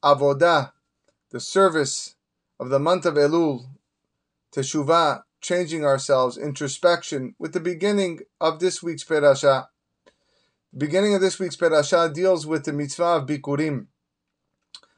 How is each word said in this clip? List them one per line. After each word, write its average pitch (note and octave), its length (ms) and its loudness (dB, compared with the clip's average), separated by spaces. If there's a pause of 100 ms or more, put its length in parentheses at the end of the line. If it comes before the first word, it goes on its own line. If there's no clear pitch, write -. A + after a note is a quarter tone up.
avodah, C#3+ 680 4 (600)
the B2 80 -10
service D#3+ 720 0 (460)
of B2+ 80 -8
the C3+ 100 0
month E3 260 0
of E3+ 100 0
Elul, D3 520 2 (880)
teshuvah, D3 680 0 (160)
changing E3 440 -4
ourselves, C3 540 0
introspection, D3 1000 -4
with D#3 160 -10
the F#3 60 -6
beginning F3+ 600 -2 (200)
of D#3+ 200 -2
this F3 200 -2
week's E3 220 -8
parasha. C#3 680 2 (1040)
The D3 60 -16
beginning F#3 380 0
of F#3+ 40 -2
this F#3 200 0
week's F3 160 -6
parasha D#3+ 580 2
deals F3 320 0
with D#3 180 -4
the D#3 80 -6
mitzvah D3 440 -2
of C#3 100 -4
bikurim. C#3+ 600 -4 (1120)